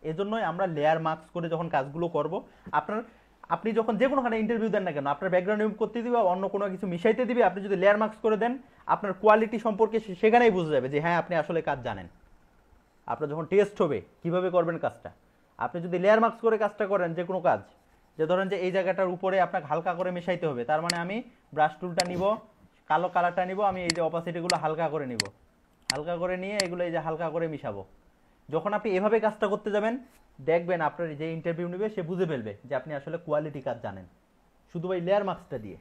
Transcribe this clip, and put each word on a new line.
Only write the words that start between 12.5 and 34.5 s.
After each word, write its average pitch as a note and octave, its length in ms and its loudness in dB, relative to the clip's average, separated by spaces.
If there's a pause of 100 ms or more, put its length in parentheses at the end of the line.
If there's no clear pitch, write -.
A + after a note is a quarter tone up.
আপনার D3 220 -4
যখন D#3+ 180 -6
test G3+ 320 4
হবে, C#3 160 2 (220)
কিভাবে F3+ 340 0
করবেন E3+ 300 4
কাজটা, - 240 -6 (560)
আপনি - 200 -4
যদি F3 180 -2
layer G#3+ 200 8
মাস্ক A3+ 220 0
করে A3 180 4
কাজটা G#3+ 280 -2
করেন, F3+ 260 2
যে F3 120 -2
কোনো F#3 180 -2
কাজ, A2+ 140 4 (560)
যে D#3 140 2
ধরেন F#3 200 2
যে G3+ 140 -2
এই F#3 100 0
জায়গাটার F#3 400 2
উপরে F#3+ 200 0 (100)
আপনাকে F3 260 -4
হালকা E3+ 280 0
করে F3+ 180 -2
মিশাইতে E3+ 320 -2
হবে, B2 200 -4
তার D#3 160 2
মানে E3+ 200 -2
আমি G3 120 -6 (380)
brush D3+ 240 4
টুলটা F3+ 320 -2
নিব, F3+ 120 -2 (680)
কালো E3 260 2
কালারটা F3 340 2
নিব, F#3+ 100 -6 (120)
আমি F#3 160 -4
এই E3+ 100 2
যে F3 120 -2
অপাসিটিগুলো E3+ 540 -2
হালকা D#3+ 300 -2
করে D3+ 180 -4
নিব, A2 120 -6 (680)
হালকা D3+ 300 -4
করে F3+ 220 -2
নিয়ে G3+ 120 -6 (100)
এগুলো F3 220 -4
এই E3+ 80 -4
যে E3 100 0
হালকা D#3+ 300 -4
করে E3 180 -2
মিশাবো। A2 300 -8 (720)
যখন E3 240 -2
আপনি G#3+ 200 -4
এভাবে G#3 280 2
কাজটা G#3+ 280 0
করতে G#3 220 -4
যাবেন, G#3+ 180 0 (460)
দেখবেন E3+ 400 0 (100)
আপনার E3+ 180 -6 (140)
যে D#3+ 60 -6 (100)
interview E3+ 360 -4
নেবে G3 220 -4
সে F#3+ 140 -4
বুঝে F#3 220 0
ফেলবে A2 220 -6 (140)
যে C3+ 120 -6
আপনি D#3 200 -12
আসলে D#3+ 260 -8
quality D3 420 -2
কাজ A#2+ 180 -4
জানেন, F#2+ 200 -10 (680)